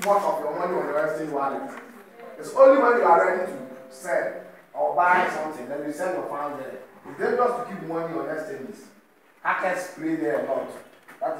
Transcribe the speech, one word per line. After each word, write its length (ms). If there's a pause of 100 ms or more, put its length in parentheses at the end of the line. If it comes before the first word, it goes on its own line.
much 200
of 160
your 180
money 160
on 120
your 200
exchange 240
wallet. 400 (640)
It's 160
only 300
when 160
you 60
are 200
ready 280
to 60 (300)
sell 540 (320)
or 220
buy 360
something, 360
then 180
you 60
send 220
your 140
funds 360
there. 140 (300)
It's 100
dangerous 440
to 60
keep 180
money 320
on 180
exchanges. 500 (560)
Hackers 520
play 220
there 280
a 60
lot. 180 (520)
That 200